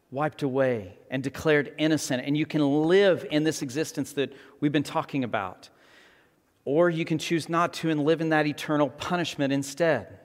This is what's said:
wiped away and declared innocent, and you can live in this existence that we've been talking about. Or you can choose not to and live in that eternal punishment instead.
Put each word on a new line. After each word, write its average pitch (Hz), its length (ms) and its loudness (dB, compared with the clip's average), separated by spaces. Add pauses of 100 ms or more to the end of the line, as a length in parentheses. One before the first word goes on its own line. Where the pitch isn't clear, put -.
wiped 143 320 -4
away 127 560 0 (140)
and 131 100 -2
declared 143 560 0
innocent, 151 480 0
and 143 120 0
you 151 80 0
can 151 160 0 (260)
live 190 420 4
in 151 140 0
this 156 180 0
existence 143 520 -6
that 135 180 -2 (300)
we've 147 100 2
been 147 100 2
talking 143 440 -4
about. 104 440 -6 (920)
Or 165 260 4
you 160 140 0
can 160 140 0
choose - 320 -2
not 170 240 0
to - 160 -4
and 151 160 0
live 160 160 4
in 160 80 -2
that 151 180 2
eternal 147 420 0
punishment 151 640 -4
instead. 139 720 -2